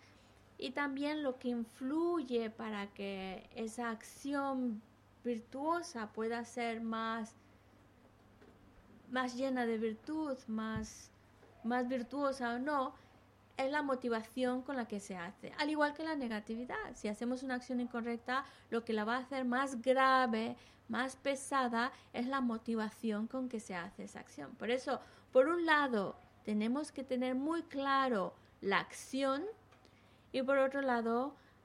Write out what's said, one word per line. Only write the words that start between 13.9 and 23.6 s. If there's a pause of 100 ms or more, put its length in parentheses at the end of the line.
con
la
que
se
hace.
Al
igual
que
la
negatividad,
si
hacemos
una
acción
incorrecta, (240)
lo
que
la
va
a
hacer
más
grave, (320)
más
pesada, (200)
es
la
motivación
con
que